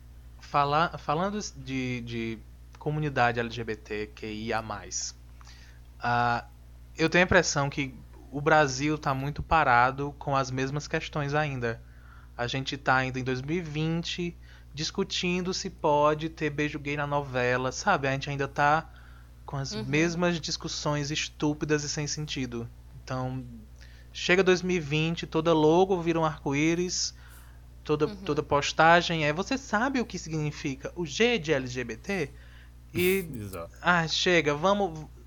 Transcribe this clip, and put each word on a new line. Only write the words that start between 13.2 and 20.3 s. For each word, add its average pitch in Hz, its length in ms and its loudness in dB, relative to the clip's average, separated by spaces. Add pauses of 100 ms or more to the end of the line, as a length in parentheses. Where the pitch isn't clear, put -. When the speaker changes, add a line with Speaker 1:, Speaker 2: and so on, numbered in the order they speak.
Speaker 1:
dois 127 180 -2
mil 151 160 -4
e 185 40 -2
vinte, 165 760 -4 (380)
discutindo 180 800 -2
se 185 160 -6
pode 151 600 2
ter 160 200 -4
beijo 147 300 -4
gay 143 160 -6
na 147 100 -2
novela, 127 680 0
sabe? 151 360 0
A 135 40 2
gente 135 180 -4
ainda 139 180 -2
tá 147 420 2 (560)
com 139 120 -10
as 135 160 -6
Speaker 2:
Uhum. 214 100 -6
Speaker 1:
mesmas 165 560 2